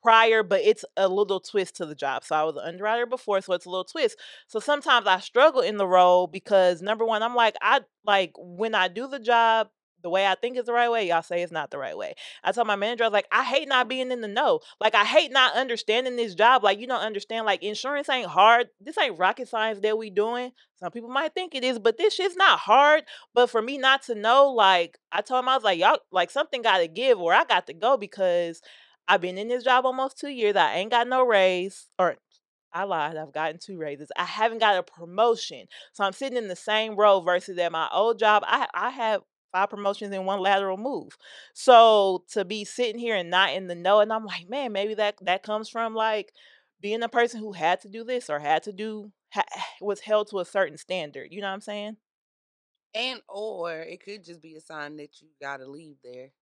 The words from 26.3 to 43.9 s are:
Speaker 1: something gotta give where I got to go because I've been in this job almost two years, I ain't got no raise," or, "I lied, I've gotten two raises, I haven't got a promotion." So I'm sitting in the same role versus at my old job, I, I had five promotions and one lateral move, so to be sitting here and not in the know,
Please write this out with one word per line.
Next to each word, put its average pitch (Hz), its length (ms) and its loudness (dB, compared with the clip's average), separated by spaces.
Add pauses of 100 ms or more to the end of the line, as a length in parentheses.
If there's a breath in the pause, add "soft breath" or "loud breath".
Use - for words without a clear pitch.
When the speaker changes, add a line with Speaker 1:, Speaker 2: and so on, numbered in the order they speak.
Speaker 1:
something 269 300 -4
gotta 190 260 2
give 214 320 0
where 175 160 2
I 302 80 6
got 190 240 0
to - 60 -16
go 226 240 0
because 175 640 -4 (460 soft breath)
I've 185 140 2
been 180 160 -8
in 214 120 -8
this 247 140 -4
job 254 220 2
almost 262 320 -4
two 285 120 -10
years, 220 260 -2
I 147 200 2
ain't 202 160 -4
got 240 160 0
no 254 180 0
raise," 190 640 0 (100)
or, 175 180 0 (560)
"I 175 100 -6
lied, 160 340 -4
I've 156 160 -12
gotten 156 260 -4
two 190 180 -16
raises, 147 400 -10
I 175 80 -4
haven't 226 340 -2
got 208 180 4
a 180 60 -2
promotion." 175 840 -4 (260 loud breath)
So 208 100 -4
I'm 190 100 -2
sitting 262 240 -6
in 220 100 -6
the 185 80 -8
same 220 400 -4
role 196 260 6
versus 180 360 -2
at 170 140 -2
my 160 200 -4
old 214 280 0
job, 214 260 4
I, 190 280 -2
I 202 180 -4
had 226 300 -4 (300)
five 196 200 -2
promotions 202 420 -6
and 190 140 -8
one 196 140 -4
lateral 196 360 0
move, 226 400 -10 (380 loud breath)
so 214 760 8
to 196 160 -4
be 208 200 -8
sitting 233 340 -4
here 226 160 -4
and 175 160 -4
not 180 220 4
in 185 140 -8
the 175 80 -8
know, 185 260 4